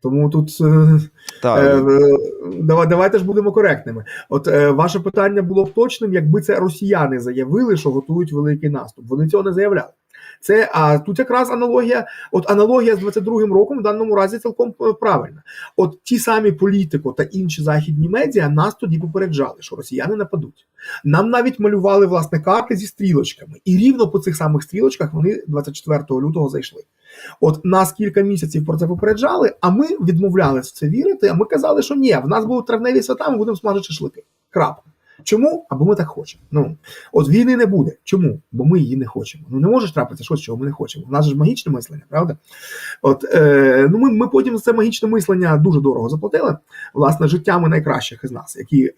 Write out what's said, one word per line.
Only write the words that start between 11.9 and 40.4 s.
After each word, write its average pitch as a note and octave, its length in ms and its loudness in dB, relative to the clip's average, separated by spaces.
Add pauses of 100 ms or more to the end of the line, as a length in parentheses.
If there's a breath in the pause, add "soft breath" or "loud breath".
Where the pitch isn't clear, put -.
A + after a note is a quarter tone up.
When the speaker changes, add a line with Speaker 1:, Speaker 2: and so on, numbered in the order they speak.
Speaker 1:
от F3+ 180 -2
аналогія A3 460 4
з - 20 -6
двадцять G3 260 -4
другим G#3+ 280 0
роком A#3 260 2
в G#3+ 40 -6
даному G#3+ 340 0
разі G3 220 0
цілком, A#3 420 -4
е, A3+ 120 2
правильна. G3 500 -2 (340 loud breath)
От F3+ 260 -2
ті A#3+ 160 -2
самі A3 340 0
Політико E3 600 -2
та - 100 -6
інші E3 400 -6
західні D3+ 460 0
медіа A3 400 0
нас D#3 260 0
тоді E3 240 -4
попереджали, D#3+ 600 -4
що - 180 -18
росіяни C3+ 400 -6
нападуть. F#3 500 -8 (380 loud breath)
Нам F3 260 2
навіть B3 300 0
малювали, G3 460 2
власне, E3+ 340 -2
карти G#3+ 360 0
зі G3 100 -8
стрілочками. - 680 -2 (100)
І F#3 120 2
рівно A#3 320 4
по G3 100 -2
цих E3 180 -4
самих D3+ 260 0
стрілочках F3 520 -2
вони E3+ 340 0
двадцять C#3+ 280 -6
четвертого C#3+ 460 -4
лютого D#3 260 -2
зайшли. C3+ 340 -10 (580 loud breath)
От D#3 240 2
нас F#3+ 280 2
кілька G3+ 280 -2
місяців E3 460 -2
про D#3+ 100 -2
це E3 100 0
попереджали, G#3+ 760 0
а F3+ 100 2
ми B3 160 2
відмовлялись F3 840 0
в - 60 -20
це D3+ 140 -4
вірити, B3+ 400 0
а D#3+ 60 0
ми G3 100 2
казали, D4 380 0
що C#4+ 120 -4
ні, B3+ 300 2
в C#3 40 -2
нас A3 160 0
будуть A#3+ 220 -4
травневі A#3+ 360 0
свята, D4 280 -4
ми B3 60 0
будемо G#3+ 200 -2
смажити G3 280 -4
шашлики. D#3 380 -12 (280)
Крапка. D3+ 320 -2 (420 soft breath)
Чому? D4 460 0
Або C#3+ 140 0
ми G3+ 100 4
так E3 140 -4
хочемо. - 420 -18
Ну, D3+ 260 -2 (360 loud breath)
от C#3 160 2
війни A#3 280 4
не A#3+ 100 4
буде. E3+ 260 0 (120)
Чому? E3+ 360 0 (120)
Бо B2 120 -6
ми F3 140 4
її C3 180 0
не C3 100 -4
хочемо. - 420 -12
Ну, C3 120 -4
не E3 80 2
може A3 260 0
трапитися A#2+ 300 -6
щось, D3+ 160 -4